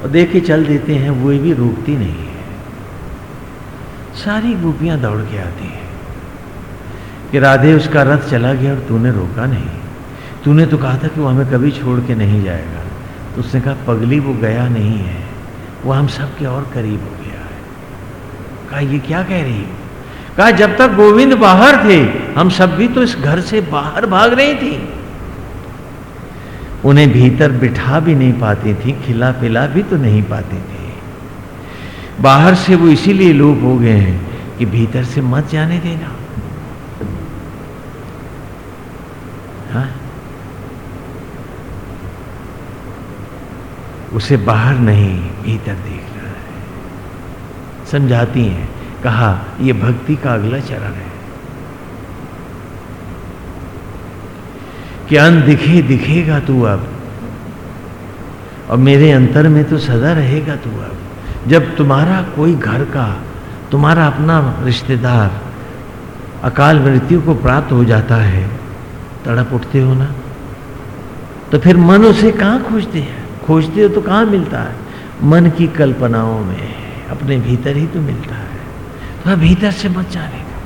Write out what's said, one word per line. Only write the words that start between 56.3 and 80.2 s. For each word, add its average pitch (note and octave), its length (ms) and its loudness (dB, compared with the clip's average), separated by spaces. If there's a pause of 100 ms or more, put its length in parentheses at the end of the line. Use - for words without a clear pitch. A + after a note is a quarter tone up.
तू C3 240 2
अब, G2 300 0 (1800)
और A#2 80 2
मेरे C#3 340 8
अंतर C3+ 360 6
में D3+ 180 6
तो D#3 120 0
सदा C3 360 2
रहेगा D3 420 0
तू A#2+ 140 -8
अब।" G2+ 280 -8 (500)
जब D#3 280 4
तुम्हारा D3+ 460 4
कोई E3 340 2
घर A#2+ 280 0
का, A2+ 400 -2 (480)
तुम्हारा D3+ 360 4
अपना D3 560 2
रिश्तेदार A#2+ 800 0 (1000)
अकाल C#3+ 360 4
मृत्यु C#3 420 4
को D#3+ 140 2
प्राप्त B2+ 360 2
हो A#2+ 140 6
जाता A2+ 300 4
है, G2 320 2 (800)
तड़प A#2+ 280 0
उठते B2+ 280 0
हो C3 120 4
ना, C3+ 180 0 (1400)
तो D3 80 4
फिर F3 180 8
मन F#3 280 8
उसे A3 260 8
कहाँ G#3+ 320 2
खोजते G3+ 360 -2
हैं? - 460 -8
खोजते D#3+ 360 2
हो G#3 80 8
तो G#3 120 2
कहाँ G#3 240 2
मिलता E3+ 340 0
है? A2 160 -6 (480)
मन E3+ 260 6
की E3 180 2
कल्पनाओं A#2 800 0
में, F#2 300 -6 (340)
अपने C3+ 280 -2
भीतर B2 400 0
ही D#3 100 0
तो E3 140 -4
मिलता C3 340 -4
है। - 180 -10 (720)
थोड़ा F#3+ 100 4
भीतर F#3 360 4
से F#3+ 180 -4
मत F3+ 200 -2
जाने D3 280 -8